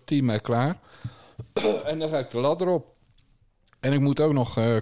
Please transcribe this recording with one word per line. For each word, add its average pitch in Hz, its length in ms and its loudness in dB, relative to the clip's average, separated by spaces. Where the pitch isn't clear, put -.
tien 143 200 0
mee 107 140 0
klaar. 127 400 -2
<clears throat> 214 320 0
En 160 140 -4
dan 156 100 -4
ga 156 100 -2
ik 127 100 -6
de 117 100 -8
ladder 170 280 0
op. 175 260 -2
En 131 140 0
ik 143 60 2
moet 143 200 2
ook 156 140 4
nog, 123 240 -2
eh, 117 240 2